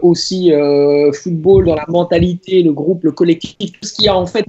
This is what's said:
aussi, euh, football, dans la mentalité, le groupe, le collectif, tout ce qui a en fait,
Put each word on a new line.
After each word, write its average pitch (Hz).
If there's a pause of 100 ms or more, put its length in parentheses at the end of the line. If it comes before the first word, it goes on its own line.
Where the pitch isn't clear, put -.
aussi, 175
euh, 143
football, 175
dans 165
la 151
mentalité, 175
le 160
groupe, 156
le 156
collectif, 170
tout -
ce -
qui -
a 196
en 180
fait, 214